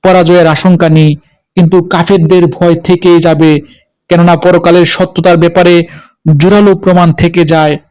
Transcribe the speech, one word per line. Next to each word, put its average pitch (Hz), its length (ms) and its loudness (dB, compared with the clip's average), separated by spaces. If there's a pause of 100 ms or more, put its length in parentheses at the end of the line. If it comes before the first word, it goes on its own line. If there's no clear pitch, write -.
পরাজয়ের 175 440 2
আশঙ্কা 170 420 0
নেই, 156 260 2 (400)
কিন্তু 175 280 0
কাফেরদের 175 640 0
ভয় 170 280 -2
থেকেই 175 440 0
যাবে, 156 400 0 (500)
কেননা 175 260 2
পরকালের 175 500 0
সত্যতার 175 520 -2
ব্যাপারে 170 460 0 (540)
জোরালো 202 380 2
প্রমাণ 175 380 0
থেকে 170 320 -2
যায়। 151 320 -2 (140)